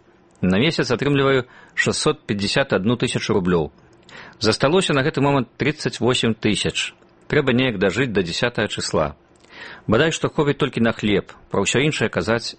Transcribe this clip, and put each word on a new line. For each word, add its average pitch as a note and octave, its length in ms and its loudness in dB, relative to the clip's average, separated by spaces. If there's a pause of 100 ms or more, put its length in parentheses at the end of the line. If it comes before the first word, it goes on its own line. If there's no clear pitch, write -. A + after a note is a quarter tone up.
(420)
На F#2 160 4
месяц C#3+ 320 0
атрымліваю C3+ 560 2 (320)
шэсцьсот - 480 0
пяцьдзясят G#2+ 480 0
адну G#2+ 240 0
тысячу - 400 -2
рублёў. F2 320 2 (720)
Засталося C#3+ 560 2
на C3 80 0
гэты C#3 160 -2
момант C#3 240 2 (160)
трыццаць C3+ 400 -4
восем A#2+ 320 0
тысяч. - 560 -2 (400)
Трэба C3 240 2
неяк B2 240 0
дажыць G2+ 320 0
да F#2+ 160 0
дзясятага G#2+ 400 -2
чысла. D#2+ 480 -4 (720)
Бадай C#3 240 2
што - 160 -4
хопіць C#3+ 320 -2
толькі C3 240 -2
на A2+ 80 4
хлеб, G#2 400 -2 (200)
пра G2 120 0
ўсё G#2+ 240 0
іншае B2 240 0
казаць A2+ 480 -2